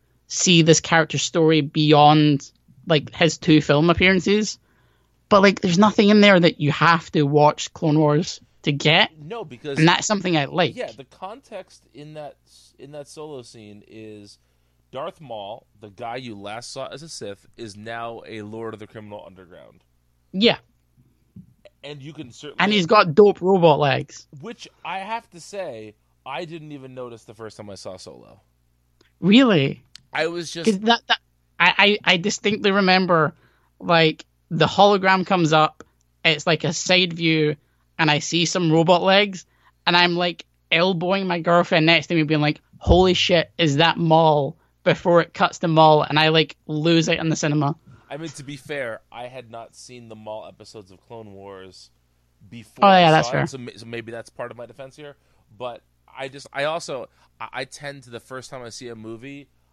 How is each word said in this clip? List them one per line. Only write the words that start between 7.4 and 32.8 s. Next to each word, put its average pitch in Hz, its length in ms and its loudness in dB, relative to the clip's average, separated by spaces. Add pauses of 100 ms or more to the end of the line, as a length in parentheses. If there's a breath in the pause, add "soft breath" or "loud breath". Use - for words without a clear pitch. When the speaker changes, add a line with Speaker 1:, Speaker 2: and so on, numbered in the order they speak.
Speaker 1:
Clone 156 240 0
Wars 151 420 0 (220)
to 151 100 -4
get. 156 460 0
Speaker 2:
No, 190 260 -14
because 139 360 -10
Speaker 1:
And 156 80 4
that's 170 180 2
something 180 320 -2
I 143 80 -2
like. 147 300 -4
Speaker 2:
Yeah, 208 160 -12
the 127 140 -20
context - 880 -20
in 147 180 -20
that 151 320 -18
s-, - 320 -20
in 139 140 -20
that 147 160 -18
Solo 151 340 -16
scene 104 460 -20
is 107 500 -20 (540)
Darth 156 280 -12
Maul, 113 460 -14 (140)
the 107 100 -20
guy 117 280 -12
you 123 180 -14
last 104 360 -14
saw 135 160 -12
as 139 140 -18
a 165 80 -20
Sith, - 380 -16 (100)
is 110 180 -16
now 113 520 -14
a 107 160 -14
Lord 110 320 -12
of 104 40 -16
the 107 60 -20
Criminal 104 400 -18
Underground. 85 580 -20 (500)
Speaker 1:
Yeah. 196 240 0 (1300)
Speaker 2:
And 143 200 -16
you 156 100 -16
can 151 180 -18
certainly 147 320 -6
Speaker 1:
And 202 80 0
he's 202 140 0
got 180 300 2
dope 202 260 6
robot 170 380 4
legs. 139 480 -4 (120)
Speaker 2:
Which, 226 280 -16 (180)
I 175 140 -10
have 220 320 -12
to 170 80 -20
say, 127 560 -14 (300)
I 151 200 -12
didn't 151 280 -16
even 131 200 -18
notice 123 300 -16
the 110 100 -20
first 107 240 -18
time 104 140 -18
I 95 40 -16
saw 95 220 -16
Solo. 62 440 -20 (800)
Speaker 1:
Really? 196 640 4 (300)
Speaker 2:
I 156 140 -4
was 170 240 -10
just 165 180 -4
Speaker 1:
'Cause 190 120 0
that, 226 260 -2
that, 226 120 -2 (400)
I, 196 460 2
I, 175 80 2
I 185 40 0
distinctly 208 540 -4
remember, 185 640 2 (440)